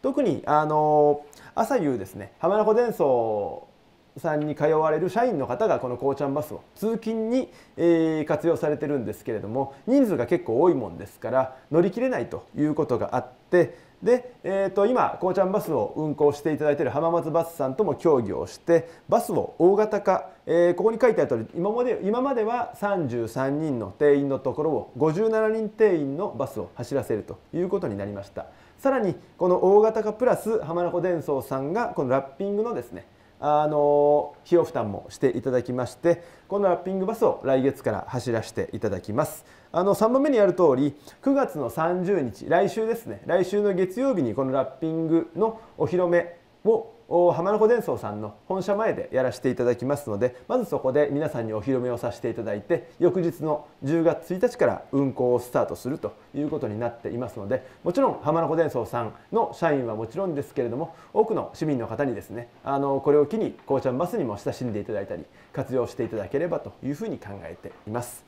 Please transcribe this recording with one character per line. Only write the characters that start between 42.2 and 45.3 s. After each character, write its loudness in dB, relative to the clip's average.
日、 -6
来 4
週 -2
で -2
す -14
ね、 -12
来 2
週 0
の 2
月 0
曜 2
日 0
に 0
こ -2
の -2
ラ 0
ッ -6
ピ -4
ン -2
グ 0